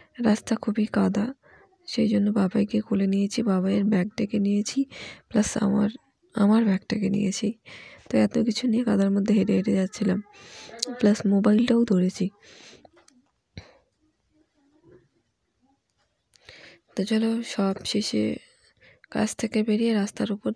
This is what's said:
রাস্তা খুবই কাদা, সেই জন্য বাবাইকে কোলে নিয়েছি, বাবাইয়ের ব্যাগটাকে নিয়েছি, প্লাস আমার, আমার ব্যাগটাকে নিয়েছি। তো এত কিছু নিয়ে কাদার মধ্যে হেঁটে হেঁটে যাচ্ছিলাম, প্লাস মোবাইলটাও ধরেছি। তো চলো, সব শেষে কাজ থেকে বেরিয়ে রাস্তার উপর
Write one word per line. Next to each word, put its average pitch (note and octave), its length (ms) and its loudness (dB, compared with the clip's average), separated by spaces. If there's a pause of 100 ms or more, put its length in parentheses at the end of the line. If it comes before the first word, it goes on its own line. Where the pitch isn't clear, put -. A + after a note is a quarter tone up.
(280)
রাস্তা G#3+ 260 0 (100)
খুবই G#3 220 -2 (120)
কাদা, G3+ 280 0 (600)
সেই A3 260 0
জন্য G3+ 180 2
বাবাইকে G#3 500 0
কোলে G3 260 0
নিয়েছি, G3 360 0
বাবাইয়ের G3 500 0
ব্যাগটাকে G#3 460 -2
নিয়েছি, G3+ 400 0 (480)
প্লাস G#3+ 220 0 (160)
আমার, G3+ 240 2 (460)
আমার G#3+ 300 4
ব্যাগটাকে G3+ 440 -2
নিয়েছি। G3+ 380 -2 (580)
তো - 120 -18
এত G#3+ 180 2 (120)
কিছু G#3+ 200 -4
নিয়ে A#3 160 0
কাদার G3 280 2
মধ্যে G3+ 240 2
হেঁটে G3 200 2
হেঁটে G3 240 0
যাচ্ছিলাম, F#3+ 400 -2 (800)
প্লাস G#3 260 4
মোবাইলটাও G#3 560 4 (100)
ধরেছি। F#3 340 0 (4000)
তো - 140 -4
চলো, A3 240 0 (260)
সব G3 200 0 (100)
শেষে - 380 -2 (880)
কাজ A3 240 -2
থেকে A3 280 -4
বেরিয়ে A3+ 300 0
রাস্তার G#3 380 -2
উপর G#3 240 -6